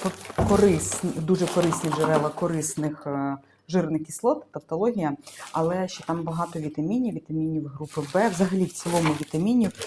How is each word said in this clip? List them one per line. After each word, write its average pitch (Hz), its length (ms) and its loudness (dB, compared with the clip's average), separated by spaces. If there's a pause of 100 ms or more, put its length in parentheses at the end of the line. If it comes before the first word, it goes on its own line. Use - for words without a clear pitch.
по-, - 460 -4
корисні, 196 640 4
дуже 170 360 2
корисні 165 440 2
джерела 151 380 2
корисних, 151 800 -2
е, 139 300 -4 (320)
жирних 160 380 0
кислот, - 440 -2
тавтологія, 170 680 -2 (360)
але 175 360 0
ще - 160 -12
там 170 180 -2
багато 165 360 -4
вітамінів, 165 560 -2
вітамінів 156 520 -4
групи 151 340 -8
В. 180 280 2
Взагалі 185 360 2
в 180 80 -6
цілому 170 480 2
вітамінів, 208 520 2 (140)